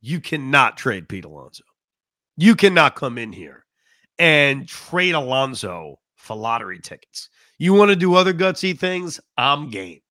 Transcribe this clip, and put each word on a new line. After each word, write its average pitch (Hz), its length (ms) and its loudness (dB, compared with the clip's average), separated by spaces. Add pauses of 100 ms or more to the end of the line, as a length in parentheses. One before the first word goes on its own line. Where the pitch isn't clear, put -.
You 156 140 -6
cannot 135 560 0
trade 98 320 -6
Pete 92 160 -12
Alonso. 76 400 -20 (720)
You 202 200 8
cannot 170 380 4
come 123 220 -8
in 113 160 -10
here 80 320 -20 (540)
and 147 500 2
trade 180 460 -4
Alonso 123 840 -6 (180)
for - 200 -14
lottery 107 420 -6
tickets. - 520 -18 (260)
You 180 160 0
wanna 202 240 6
do 180 180 2
other 185 200 4
gutsy 185 440 -2
things? 180 400 -6 (200)
I'm 143 320 0
game. 92 300 -14 (100)